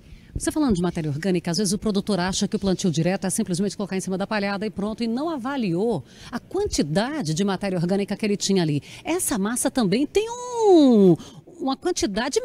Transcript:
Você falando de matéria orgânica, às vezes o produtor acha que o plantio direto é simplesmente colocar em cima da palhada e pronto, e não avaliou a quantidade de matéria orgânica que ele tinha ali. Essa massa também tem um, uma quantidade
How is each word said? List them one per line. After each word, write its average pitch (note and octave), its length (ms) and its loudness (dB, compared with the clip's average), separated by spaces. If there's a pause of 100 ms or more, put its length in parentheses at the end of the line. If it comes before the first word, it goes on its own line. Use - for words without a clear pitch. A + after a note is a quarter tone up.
(340)
Você - 180 -4
falando C#4 240 0
de E3+ 60 -2
matéria E3 280 -4
orgânica, F3 400 -2
às E3 80 -4
vezes G3 140 -2
o G#3 60 -4
produtor G3 420 -2
acha F#3 260 -2
que - 80 -4
o G#3+ 40 0
plantio F#3+ 320 0
direto F3 360 0
é F#3 40 0
simplesmente F#3 460 -2
colocar F#3+ 200 -6
em F#3+ 40 -2
cima F#3 160 -4
da G3 100 -4
palhada G3+ 380 -4
e A3 60 -4
pronto, G#3+ 320 -4
e A#3 60 -2
não C4 200 -2
avaliou A3+ 760 -2 (260)
a - 80 -8
quantidade A#3 960 -2
de D#3+ 80 -2
matéria G3 340 -2
orgânica G3 400 0
que G#3 80 -6
ele G#3 120 0
tinha G3 260 2
ali. D3 180 2 (220)
Essa - 360 -2
massa A#3 320 -2
também A#3+ 360 0
tem G#4+ 240 0
um, F4+ 840 6 (420)
uma C4+ 180 -4
quantidade B3 680 -2